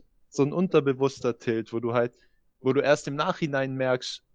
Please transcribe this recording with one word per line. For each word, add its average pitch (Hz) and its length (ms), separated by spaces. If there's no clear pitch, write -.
so - 160
ein 143 80
unterbewusster 139 840
Tilt, 113 340
wo 117 80
du 117 120
halt, 120 200
wo 131 120
du 127 80
erst 143 280
im 139 80
Nachhinein 143 580
merkst 127 480